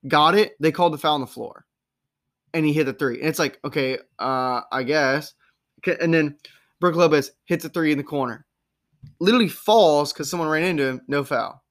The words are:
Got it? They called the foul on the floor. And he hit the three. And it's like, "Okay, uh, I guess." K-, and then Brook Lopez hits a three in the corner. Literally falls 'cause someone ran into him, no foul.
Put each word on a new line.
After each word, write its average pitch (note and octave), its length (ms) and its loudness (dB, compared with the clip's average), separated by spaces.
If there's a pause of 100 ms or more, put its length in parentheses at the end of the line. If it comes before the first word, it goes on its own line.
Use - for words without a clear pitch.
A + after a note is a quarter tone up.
Got D#3 280 4
it? G#3+ 240 2
They D#3 120 2
called E3+ 220 0
the D3+ 40 -10
foul D3+ 180 -2
on C#3+ 60 -4
the A#2+ 60 -8
floor. - 380 -16 (880)
And D#3+ 120 0
he D3 80 2
hit D3+ 120 2
the C3 80 -4
three. B2 260 -4
And D3 80 -4
it's D#3+ 120 -4
like, D3 260 -2
"Okay, C3+ 320 -4 (220)
uh, B2+ 420 -2 (100)
I C3 120 -2
guess." C#3+ 500 -2 (500)
K-, F3+ 160 -2
and E3 140 0
then D3+ 240 0 (420)
Brook F3 160 2
Lopez D#3 360 2 (140)
hits E3 200 -2
a - 40 -10
three D#3+ 220 0
in C#3+ 60 2
the C#3+ 60 -6
corner. C3 420 -6 (760)
Literally G#3 300 2
falls D3+ 640 2
'cause C#3+ 160 -10
someone E3 200 -4
ran D#3 140 0
into D#3+ 220 0
him, C3 220 -6
no C#3+ 160 -2
foul. A#2+ 480 -6